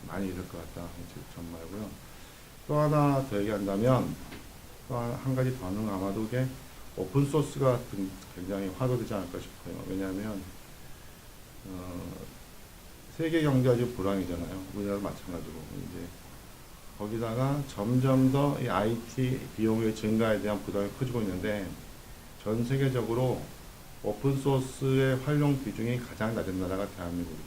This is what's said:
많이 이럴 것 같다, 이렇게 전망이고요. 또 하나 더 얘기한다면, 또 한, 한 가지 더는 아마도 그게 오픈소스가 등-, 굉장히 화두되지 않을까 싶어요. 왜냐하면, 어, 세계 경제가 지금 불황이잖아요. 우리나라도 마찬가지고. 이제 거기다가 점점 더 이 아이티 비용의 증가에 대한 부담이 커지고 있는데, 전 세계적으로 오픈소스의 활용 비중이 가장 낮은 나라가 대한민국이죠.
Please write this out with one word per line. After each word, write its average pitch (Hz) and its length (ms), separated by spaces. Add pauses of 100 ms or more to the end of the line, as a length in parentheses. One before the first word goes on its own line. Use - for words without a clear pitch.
많이 95 220
이럴 87 200
것 87 100
같다, 85 280 (100)
이렇게 85 240 (140)
전망이고요. 85 560 (800)
또 147 100
하나 147 500
더 104 120
얘기한다면, 101 760 (760)
또 123 80
한, 120 160
한 127 240
가지 127 220
더는 104 300
아마도 98 340
그게 123 240 (500)
오픈소스가 135 840 (120)
등-, 98 200 (240)
굉장히 95 340 (100)
화두되지 123 340
않을까 92 260
싶어요. 87 480
왜냐하면, 95 560 (1200)
어, 90 460 (1040)
세계 160 260
경제가 127 340
지금 117 180
불황이잖아요. 92 680 (120)
우리나라도 101 280
마찬가지고. 80 600 (140)
이제 87 300 (920)
거기다가 117 680
점점 131 640
더 143 280
이 123 80
아이티 113 720 (160)
비용의 110 380
증가에 110 460
대한 101 240
부담이 101 240 (100)
커지고 120 220
있는데, 98 480 (760)
전 113 220
세계적으로 123 800 (600)
오픈소스의 135 1160
활용 147 440
비중이 117 380
가장 110 340
낮은 92 260
나라가 95 280
대한민국이죠. 85 580